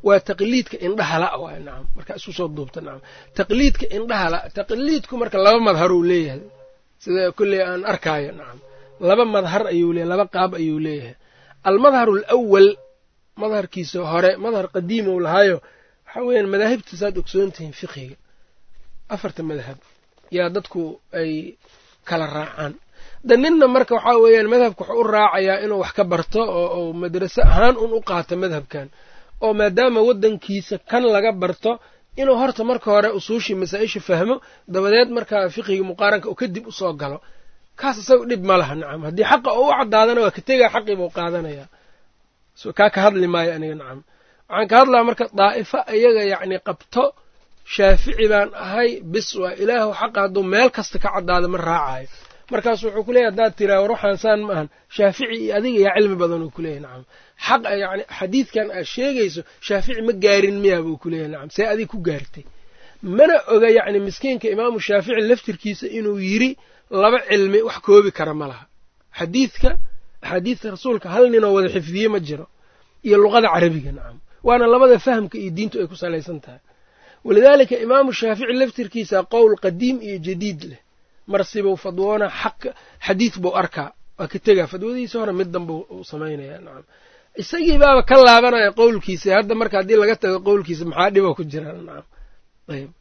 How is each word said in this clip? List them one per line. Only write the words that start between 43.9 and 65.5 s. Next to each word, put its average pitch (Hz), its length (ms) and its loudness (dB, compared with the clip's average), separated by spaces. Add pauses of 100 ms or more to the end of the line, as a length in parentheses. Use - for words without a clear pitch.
Waxaan 196 160 -2
ka 214 100 0
hadlaa 254 260 6
marka 233 280 -2
daa'ifo 208 460 0 (100)
iyaga 226 360 4
yacni 190 360 -4
qabto - 440 -6 (640)
Shaafici 196 600 2
baan 208 240 2
ahay, 214 380 -4 (120)
bis 175 340 -6
waa 185 180 -6
Ilaahu 220 400 -2
xaqa 226 280 -6
hadduu 196 220 -2
meel 208 280 2
kasta - 280 -8
ka 202 100 0
caddaado 180 380 -2
ma 180 100 -4
raacayo. 147 500 -4 (420)
Markaas 226 320 -2
wuxuu 208 240 -6
ku 240 80 -6
leeyahay, 240 180 4
haddaad 220 240 0
tiraa, 196 260 2
"War 208 100 0
waxaan 202 260 -2
saan 214 240 0
ma 208 120 -6
ahan," 156 140 -4 (220)
Shaafici 220 480 -2
iyo 220 180 -4
adiga 226 240 0
yaa 196 160 4
cilmi 202 200 2
badan 170 280 -2
uu 160 60 -10
ku - 120 -14
leeyahay, 151 200 -8
nacam. 131 220 -20 (360)
Xaq, 247 220 0 (180)
yacni, 196 300 -6
xadiidkan 214 600 -4
aad 180 140 -10
sheegayso, 240 560 -4 (200)
Shaafici 214 400 -2
ma 226 120 0
gaarin 202 460 2
miyaa 190 220 2
buu 160 160 -6
ku - 120 -12
leeyahay, 160 220 -6
nacam. 151 180 -14
See 196 140 -4
adiga 220 280 -4
ku 226 100 -10
gaartay? 151 420 -8 (600)
Mana 247 320 4 (120)
oga, 226 220 4
yacni, 208 300 2
miskiinka 220 500 -6
Imaamu 226 300 -2
Shaafici 202 420 -2
laftirkiisa 214 680 -2